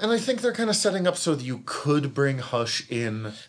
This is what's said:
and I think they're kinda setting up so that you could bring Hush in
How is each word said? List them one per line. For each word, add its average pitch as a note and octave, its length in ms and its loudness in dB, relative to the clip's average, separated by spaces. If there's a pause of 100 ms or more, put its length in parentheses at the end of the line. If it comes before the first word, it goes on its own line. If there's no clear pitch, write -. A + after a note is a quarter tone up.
and G#3+ 100 2
I A#3 60 4
think B3 240 0
they're A#3+ 100 2
kinda A3 220 0
setting F#3+ 340 2
up F3+ 100 2
so E3 180 2
that B2+ 80 -4
you B2+ 220 -6
could D3 480 0
bring C3+ 260 2
Hush A#2 520 -2
in A2 400 -2 (180)